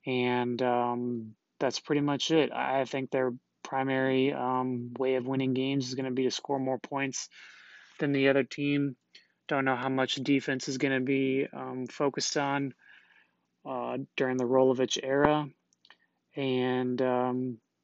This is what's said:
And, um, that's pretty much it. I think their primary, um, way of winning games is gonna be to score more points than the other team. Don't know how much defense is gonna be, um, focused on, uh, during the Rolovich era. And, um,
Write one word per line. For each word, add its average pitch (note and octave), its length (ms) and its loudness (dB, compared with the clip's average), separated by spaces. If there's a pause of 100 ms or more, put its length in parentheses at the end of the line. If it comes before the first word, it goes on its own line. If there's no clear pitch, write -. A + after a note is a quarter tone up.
And, B2 560 0
um, A#2+ 720 -2 (240)
that's C3 220 -2
pretty D3 200 0
much C#3+ 300 0
it. D3+ 220 4
I C3 320 0
think C3 260 -6
their B2+ 220 0 (300)
primary, C3+ 680 2
um, B2+ 680 -2
way C3 180 2
of B2 120 0
winning C3 260 0
games C3 360 0
is B2+ 60 -8
gonna C3 160 -4
be C3 120 0
to B2+ 80 2
score - 260 -4
more C3 220 -2
points C3+ 480 -6 (720)
than C#3+ 140 2
the C3+ 160 6
other C3+ 160 4
team. C#3+ 500 -2 (540)
Don't C3+ 160 0
know C3 100 2
how B2+ 140 -4
much C3 260 0
defense C3+ 540 0
is C3 80 -4
gonna C3+ 240 0
be, C3+ 500 0
um, B2+ 360 -8
focused C#3 500 -2
on, C#3 360 -2 (920)
uh, B2 320 -6 (180)
during B2+ 220 0
the B2+ 80 0
Rolovich C3 580 4
era. D3 420 2 (920)
And, B2+ 680 0
um, B2+ 580 0 (240)